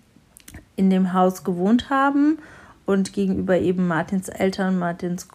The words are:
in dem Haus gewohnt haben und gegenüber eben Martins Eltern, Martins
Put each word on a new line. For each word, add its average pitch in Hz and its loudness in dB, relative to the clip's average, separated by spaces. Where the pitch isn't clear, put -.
in 190 4
dem 185 2
Haus 185 2
gewohnt 196 0
haben 285 2
und 196 0
gegenüber 190 0
eben 180 0
Martins 175 -2
Eltern, 190 -2
Martins 175 -6